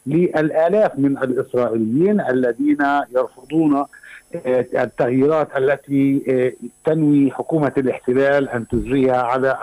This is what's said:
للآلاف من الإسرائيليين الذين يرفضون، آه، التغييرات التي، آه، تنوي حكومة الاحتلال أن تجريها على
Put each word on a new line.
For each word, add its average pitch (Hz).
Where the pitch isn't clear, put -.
للآلاف 160
من 139
الإسرائيليين 123
الذين 127
يرفضون، 139
آه، 139
التغييرات 135
التي، 139
آه، 127
تنوي 147
حكومة 147
الاحتلال 135
أن 117
تجريها 127
على 127